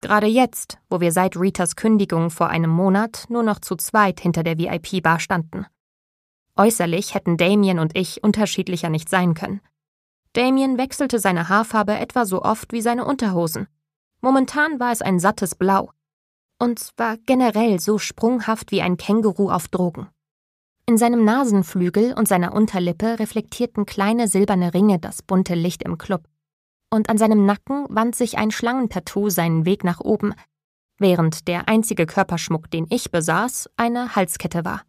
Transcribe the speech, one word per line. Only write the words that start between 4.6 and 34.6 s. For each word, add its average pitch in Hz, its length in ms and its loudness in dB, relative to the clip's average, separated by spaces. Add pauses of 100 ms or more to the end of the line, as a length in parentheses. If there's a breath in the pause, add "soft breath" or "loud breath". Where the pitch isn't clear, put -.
standen. 170 460 -4 (920)
Äußerlich 190 580 2
hätten 175 240 0
Damien 190 400 4
und 160 180 -2
ich - 260 -4
unterschiedlicher 190 680 0
nicht 160 180 -4
sein 180 240 2
können. 196 300 -6 (720)
Damien 262 420 2
wechselte 262 420 -2
seine 180 300 0
Haarfarbe 208 460 0
etwa 240 320 -2
so 185 160 -2
oft - 320 -4
wie 226 80 -2
seine 240 240 -2
Unterhosen. 185 600 -2 (540)
Momentan 269 580 0
war 240 140 -2
es 226 80 -4
ein 185 180 0
sattes 190 360 0
Blau. 190 360 0 (680)
Und 240 400 -2
war 226 260 -2
generell 226 560 2
so 208 160 0
sprunghaft 226 760 -2
wie 185 100 2
ein 180 160 2
Känguru 202 500 2
auf 185 200 -2
Drogen. 180 420 -4 (760)
In 226 140 4
seinem 233 260 4
Nasenflügel 208 880 2
und 214 160 0
seiner 180 240 2
Unterlippe 208 680 0
reflektierten 220 680 -4
kleine 220 420 0
silberne 185 460 2
Ringe 190 240 4
das - 240 -10
bunte 185 320 0
Licht 170 280 -2
im 170 140 -6
Club. 175 320 -6 (640)
Und 220 180 0
an 226 100 2
seinem 214 260 4
Nacken 269 440 -2
wand 226 260 -2
sich - 240 -2
ein 214 140 -2
Schlangentattoo 226 760 -2
seinen 165 360 2
Weg 185 180 2
nach 175 160 0
oben, 208 340 0 (640 soft breath)
während 170 520 2
der 175 200 -4
einzige 220 380 2
Körperschmuck, 165 640 -2
den 165 180 -4
ich - 220 -4
besaß, 170 680 -2
eine 240 380 -6
Halskette 175 500 -4